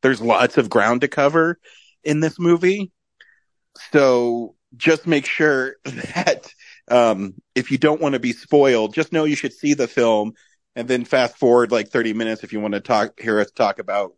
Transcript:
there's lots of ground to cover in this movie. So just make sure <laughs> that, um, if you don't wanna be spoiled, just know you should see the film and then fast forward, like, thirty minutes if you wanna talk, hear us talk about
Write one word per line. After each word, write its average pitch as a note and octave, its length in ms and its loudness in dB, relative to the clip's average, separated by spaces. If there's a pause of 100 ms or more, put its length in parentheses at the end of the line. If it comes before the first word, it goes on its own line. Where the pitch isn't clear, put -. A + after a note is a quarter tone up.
there's C3 180 0
lots A#2 380 2
of A2+ 120 2
ground A#2 320 2
to D3 60 -2
cover D#3+ 520 0 (440)
in D3+ 160 -2
this D#3 200 -4
movie. F3+ 520 0 (1000)
So A#2+ 640 2 (200)
just D#3 300 0
make D3 220 0
sure C3+ 520 0
<laughs> - 60 -18
that, - 680 -4 (380)
um, G#2+ 460 2 (180)
if B2+ 180 -4
you C3+ 60 -2
don't D3+ 240 0
wanna C#3 180 -2
be A#2+ 140 -6
spoiled, A#2+ 640 0
just D#3+ 180 -4
know D#3 120 0
you D3+ 100 0
should - 180 -8
see D3 220 -2
the C3 120 -2
film A2+ 460 0 (420)
and A#2+ 120 -10
then B2 180 -2
fast B2+ 320 -2
forward, A#2+ 340 4
like, A2 180 -2
thirty A2+ 240 -2
minutes A2 300 -6
if G2+ 80 -18
you G#2+ 80 -8
wanna G#2 200 -4
talk, G#2+ 400 -2
hear A2 200 -2
us G2+ 120 -2
talk G#2+ 280 -2
about G2 380 -6